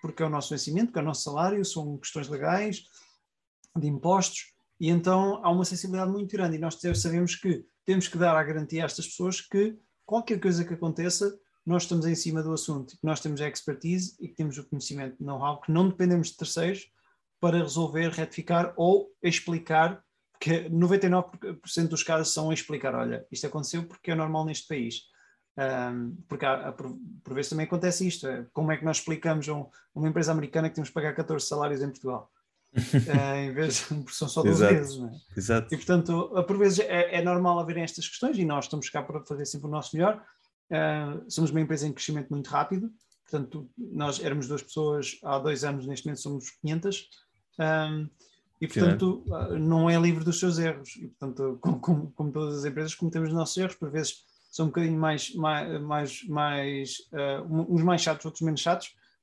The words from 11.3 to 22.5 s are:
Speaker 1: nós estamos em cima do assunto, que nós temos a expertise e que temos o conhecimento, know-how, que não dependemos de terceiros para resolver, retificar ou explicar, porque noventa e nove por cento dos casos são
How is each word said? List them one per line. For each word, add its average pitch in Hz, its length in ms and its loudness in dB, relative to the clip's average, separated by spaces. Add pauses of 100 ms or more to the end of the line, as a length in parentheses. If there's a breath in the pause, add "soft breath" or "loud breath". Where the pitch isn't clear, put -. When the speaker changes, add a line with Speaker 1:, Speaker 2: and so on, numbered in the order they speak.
Speaker 1:
nós 175 160 2
estamos 170 240 0
em 165 80 2
cima 160 280 -2
do 160 100 -4
assunto, 147 440 -6
que - 80 -8
nós 156 160 0
temos 147 200 -4
a 151 80 -4
expertise 170 720 -4
e 165 80 -10
que - 60 -20
temos 147 240 -4
o 139 60 -12
conhecimento, 135 580 -8
know-how, 143 380 -4
que - 120 -2
não 180 160 6
dependemos 180 400 4
de - 80 -12
terceiros 170 500 -4 (540)
para 175 180 4
resolver, 160 520 0
retificar 170 640 0
ou 185 340 4 (120)
explicar, 170 800 2 (300)
porque 165 360 0
noventa 180 380 4
e - 20 4
nove 180 200 4 (320)
por - 80 -18
cento 165 220 0
dos 160 120 0
casos 160 300 0
são 156 180 0